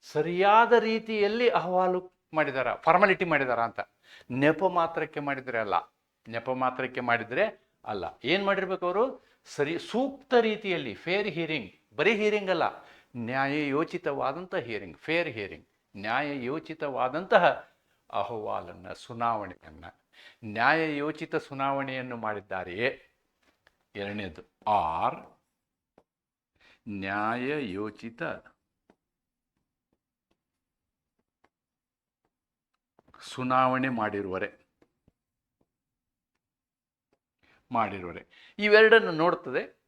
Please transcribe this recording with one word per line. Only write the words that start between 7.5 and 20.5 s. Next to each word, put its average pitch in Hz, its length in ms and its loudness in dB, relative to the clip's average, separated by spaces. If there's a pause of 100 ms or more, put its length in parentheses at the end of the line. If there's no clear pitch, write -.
ಅಲ್ಲ. 98 200 -4 (180)
ಏನ್ 185 220 0
ಮಾಡಿರ್ಬೇಕು 190 400 -2
ಅವರು? 202 400 -2 (200)
ಸರಿ, 151 340 -2
ಸೂಕ್ತ 269 600 -4
ರೀತಿಯಲ್ಲಿ 190 520 -2
ಫೇರ್ 196 340 -2
ಹಿಯರಿಂಗ್, 151 680 -6
ಬರೀ 190 200 4
ಹಿಯರಿಂಗ್ 208 340 0
ಅಲ್ಲ, 165 140 2 (540)
ನ್ಯಾಯಯೋಚಿತವಾದಂಥ 139 1400 -2
ಹಿಯರಿಂಗ್, 107 420 -8
ಫೇರ್ 160 320 -2
ಹಿಯರಿಂಗ್, 98 380 -10 (300)
ನ್ಯಾಯಯೋಚಿತವಾದಂತಹ 143 1800 0 (340)
ಅಹವಾಲನ್ನ, 101 840 -6
ಸುನಾವಣೆಯನ್ನ, 104 920 -6 (600)
ನ್ಯಾಯಯೋಚಿತ 147 880 0